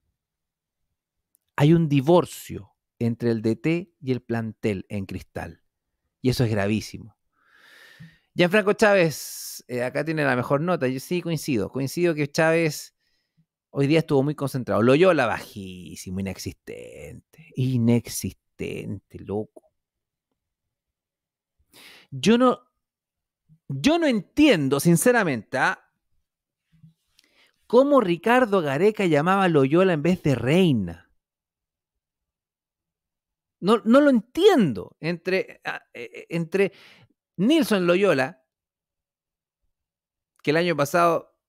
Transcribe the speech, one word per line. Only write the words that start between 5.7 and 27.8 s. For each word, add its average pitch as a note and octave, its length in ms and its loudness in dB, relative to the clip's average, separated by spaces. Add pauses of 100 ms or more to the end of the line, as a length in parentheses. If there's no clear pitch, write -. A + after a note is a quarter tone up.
Y B2+ 80 -2
eso B2 160 0
es G#2+ 60 -2
gravísimo. G#2 680 -4 (1160)
Gianfranco F#3+ 400 2
Chávez, - 920 0
eh, B2 160 -6
acá C3 220 -4
tiene D#3 200 -4
la C3 120 0
mejor C#3 240 -2
nota. D#3+ 280 -2
Yo C3 120 -4
sí F3+ 220 -6
coincido. D3 480 -4
Coincido D#3+ 440 -4
que D3 160 -4
Chávez E3 640 -2 (760)
hoy C#3 180 -2
día D#3+ 100 2
estuvo D3 240 0
muy D3 120 -4
concentrado. A2+ 480 -2
Loyola D3 440 4
bajísimo, F#2 920 -10
inexistente. - 1400 -14
Inexistente, A2+ 1600 -4
loco. G#2 460 -10 (2500)
Yo D#3 280 2
no, B3 220 2 (1080)
yo D#3 320 0
no E4 80 0
entiendo, F#3+ 720 2
sinceramente, E3+ 800 0
¿ah? E3 340 -4 (1700)
cómo C4+ 340 4